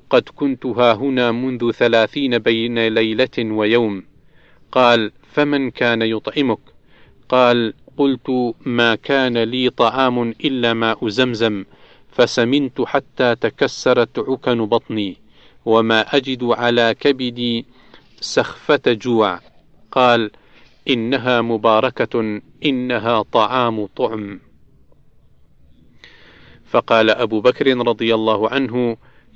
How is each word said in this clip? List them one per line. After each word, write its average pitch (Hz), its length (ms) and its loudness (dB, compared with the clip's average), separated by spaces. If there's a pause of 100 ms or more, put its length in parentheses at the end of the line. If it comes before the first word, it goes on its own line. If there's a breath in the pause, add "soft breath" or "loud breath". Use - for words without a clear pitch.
قد 123 260 2
كنت 139 300 -4
هاهنا 123 640 2
منذ 120 400 -4
ثلاثين 120 680 0
بين 117 500 -2
ليلة 113 500 -2
ويوم. 107 640 0 (680 soft breath)
قال: 120 400 2 (200)
فمن 143 400 -2
كان 117 300 -2
يطعمك؟ 113 580 -2 (720 soft breath)
قال: 120 440 2 (240)
قلت: 127 580 -2 (100)
ما 120 300 2
كان 131 420 0
لي 120 320 0
طعام 120 640 0 (100)
إلا 123 280 0
ماء 113 360 -2
زمزم، 110 560 -2 (460 soft breath)
فسمنت 127 680 0
حتى 127 540 -2
تكسرت 120 840 -2
عكن 127 460 -2
بطني، 107 520 -4 (480 soft breath)
وما 113 500 2
أجد 131 280 -2
على 120 560 0
كبدي 123 680 -2 (560 soft breath)
سخفة - 680 -2
جوع. 110 520 0 (520)
قال: 120 400 2 (580 soft breath)
إنها 123 520 0
مباركة، 113 1000 0 (240)
إنها 123 560 -2
طعام 113 640 0
طعم. 107 540 -6 (2250 soft breath)
فقال 113 440 2
أبو 113 320 0
بكر 127 360 2
رضي 117 380 0
الله 110 340 0
عنه: 123 480 -4 (380 soft breath)